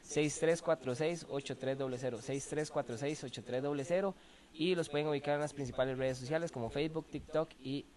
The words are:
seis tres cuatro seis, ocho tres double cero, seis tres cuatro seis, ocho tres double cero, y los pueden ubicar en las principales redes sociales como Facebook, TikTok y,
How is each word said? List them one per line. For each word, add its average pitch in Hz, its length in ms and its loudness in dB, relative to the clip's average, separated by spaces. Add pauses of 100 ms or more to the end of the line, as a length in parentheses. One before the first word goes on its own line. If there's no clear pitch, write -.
seis 147 380 2
tres 160 200 4
cuatro 131 360 2
seis, 160 320 0
ocho 139 280 -4
tres 135 220 0
double 131 200 -2
cero, 123 220 -2
seis 135 280 -4
tres 151 220 0
cuatro 131 260 -2
seis, 143 260 -2
ocho 123 220 -8
tres 123 180 0
double 143 220 0
cero, 185 300 2 (380)
y 180 220 2
los 165 140 2
pueden 147 180 2
ubicar 147 300 2
en 147 60 0
las 147 100 -2
principales 131 460 0
redes 131 200 0
sociales 160 320 0
como 113 180 -4
Facebook, 156 420 -2
TikTok 156 400 -2 (120)
y, 135 220 -4 (120)